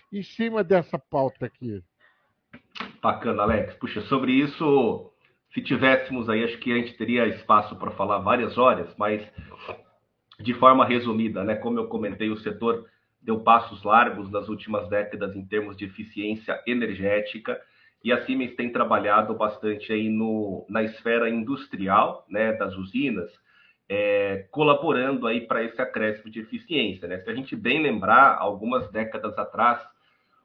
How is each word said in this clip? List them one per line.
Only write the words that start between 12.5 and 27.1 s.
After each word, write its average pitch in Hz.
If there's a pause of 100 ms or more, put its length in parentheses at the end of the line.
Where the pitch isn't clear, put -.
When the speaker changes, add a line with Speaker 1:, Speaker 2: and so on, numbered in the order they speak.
Speaker 2:
deu 110
passos 113
largos 104
nas 101
últimas 101
décadas 104
em 95
termos 104
de 101
eficiência 104
energética, 107 (420)
e 117
a 120
Siemens 131
tem 120
trabalhado 110
bastante 107
aí 110
no, 110
na 110
esfera 117
industrial, 113
né, 110
das 95
usinas, 95 (560)
é, 101
colaborando 139
aí 117
pra 117
esse 117
acréscimo 107
de 113
eficiência, 110
né? 92